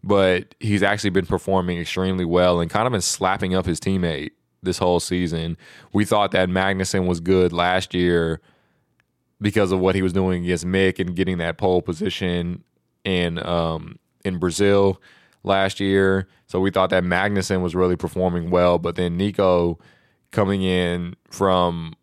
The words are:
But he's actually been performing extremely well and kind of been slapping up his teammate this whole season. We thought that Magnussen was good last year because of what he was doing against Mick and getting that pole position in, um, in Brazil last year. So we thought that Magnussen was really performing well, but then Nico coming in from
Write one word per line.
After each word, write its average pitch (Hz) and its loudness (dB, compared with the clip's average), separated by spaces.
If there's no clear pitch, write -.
But 92 2
he's 101 0
actually 101 0
been 87 0
performing 90 -2
extremely 92 -2
well 87 4
and 85 -2
kind 107 0
of 127 0
been 101 -2
slapping 92 -2
up 92 0
his 82 -4
teammate 85 -4
this 92 -2
whole 87 2
season. 85 -4
We 104 2
thought 101 0
that 92 2
Magnussen 95 0
was 85 -2
good 90 2
last 90 0
year 85 0
because 101 0
of 92 0
what 92 2
he 95 0
was 92 0
doing 92 0
against 85 -2
Mick 95 2
and 87 -4
getting 92 -2
that 82 -4
pole 90 2
position 87 -6
in, 87 -2
um, 82 -4
in 92 -4
Brazil 98 2
last 95 0
year. 95 2
So 92 -4
we 95 0
thought 95 0
that 92 2
Magnussen 92 0
was 87 -4
really 90 2
performing 87 -4
well, 87 4
but 85 -4
then 87 -2
Nico 90 2
coming 98 0
in 90 -2
from 87 0